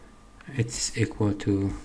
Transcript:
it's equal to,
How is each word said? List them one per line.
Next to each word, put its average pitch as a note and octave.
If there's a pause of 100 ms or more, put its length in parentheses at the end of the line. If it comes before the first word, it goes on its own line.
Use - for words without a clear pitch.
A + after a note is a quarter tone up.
(560)
it's -
equal G#2
to, G2+ (120)